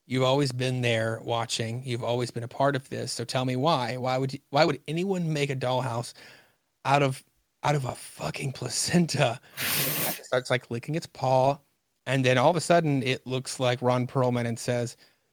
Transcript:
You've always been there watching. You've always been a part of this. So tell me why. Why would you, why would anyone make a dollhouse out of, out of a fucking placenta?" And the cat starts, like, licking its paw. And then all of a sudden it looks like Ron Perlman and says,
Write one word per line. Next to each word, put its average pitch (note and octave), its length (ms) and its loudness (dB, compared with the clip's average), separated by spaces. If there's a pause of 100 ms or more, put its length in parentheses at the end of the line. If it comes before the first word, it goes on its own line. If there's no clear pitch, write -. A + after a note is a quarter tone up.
You've C3 160 -2
always C3+ 300 2
been B2+ 300 -2
there A2+ 420 0
watching. A#2 600 -4
You've A#2 200 -6
always A#2+ 260 -2
been A2+ 140 -8
a A#2+ 40 -10
part C#3 280 0
of C3+ 140 -6
this. A#2+ 220 -6
So - 120 -6
tell B2+ 200 -2
me B2+ 120 -2
why. B2+ 420 0
Why B2+ 220 -2
would C3+ 140 -2
you, - 60 -10 (120)
why C#3+ 140 4
would - 220 0
anyone F3 460 -2
make C#3+ 160 0
a C#3 60 -2
dollhouse B2 580 -2 (720)
out C#3 160 6
of, C3+ 220 0 (400)
out D3 100 2
of C#3 120 0
a B2 100 -6
fucking - 580 -8
placenta?" C3 840 0 (180)
And - 300 -2
the - 180 -4
cat - 200 -6
starts, B2+ 260 -2
like, B2 180 0
licking A#2+ 240 -6
its E3+ 140 -4
paw. C3 500 2 (480)
And C3 180 0
then B2+ 140 6
all C#3 140 6
of F3 40 2
a D#3 60 0
sudden D#3 400 4
it B2+ 240 -2
looks B2+ 340 -6
like B2 220 2
Ron B2 240 2
Perlman B2 420 0
and A#2+ 120 -4
says, A#2+ 360 -2 (380)